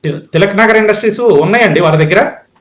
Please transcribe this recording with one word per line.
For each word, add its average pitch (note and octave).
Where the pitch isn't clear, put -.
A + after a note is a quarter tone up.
తిల-, D3+
తిలక్ G3
నగర్ A3
ఇండస్ట్రీస్ G#3+
ఉన్నాయండి F#3+
వాళ్ళ D#3
దగ్గర? F3+